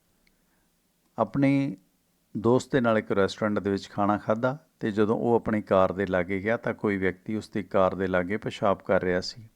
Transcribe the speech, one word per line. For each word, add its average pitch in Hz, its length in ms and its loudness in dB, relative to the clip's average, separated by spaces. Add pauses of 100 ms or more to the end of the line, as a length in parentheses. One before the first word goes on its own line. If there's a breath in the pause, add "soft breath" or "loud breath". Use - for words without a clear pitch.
(1200)
ਆਪਣੇ 139 580 0 (580)
ਦੋਸਤ 117 380 2
ਦੇ 139 80 2
ਨਾਲ 117 180 2
ਇੱਕ 107 140 -4
ਰੈਸਟੋਰੈਂਟ 104 460 0
ਦੇ 98 120 -2
ਵਿੱਚ 98 200 -4
ਖਾਣਾ 104 280 0
ਖਾਧਾ 123 380 -2 (240)
ਤੇ 113 100 -4
ਜਦੋਂ 104 260 0
ਉਹ 117 180 0
ਆਪਣੀ 110 280 0
ਕਾਰ 95 300 2
ਦੇ 92 140 -2
ਲਾਗੇ 92 340 -2
ਗਿਆ 110 160 -2
ਤਾਂ 117 180 -6
ਕੋਈ 104 220 -2
ਵਿਅਕਤੀ 95 400 -4
ਉਸ 104 120 -8
ਦੀ 107 140 -6
ਕਾਰ 92 320 2
ਦੇ 95 120 -2
ਲਾਗੇ 90 300 -2
ਪਿਸ਼ਾਬ 107 460 -2
ਕਰ 92 200 2
ਰਿਹਾ 90 180 0
ਸੀ - 220 -12 (140)